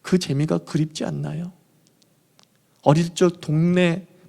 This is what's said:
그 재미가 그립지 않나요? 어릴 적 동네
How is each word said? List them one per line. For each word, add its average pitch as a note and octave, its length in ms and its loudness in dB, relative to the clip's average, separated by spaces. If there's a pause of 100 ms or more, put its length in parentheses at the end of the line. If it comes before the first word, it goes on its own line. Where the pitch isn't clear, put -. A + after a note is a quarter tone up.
그 - 160 2
재미가 D#3+ 420 -2
그립지 - 460 -4
않나요? D3+ 460 -6 (1300)
어릴 E3 320 2
적 F3+ 280 0
동네 F3 680 0 (200)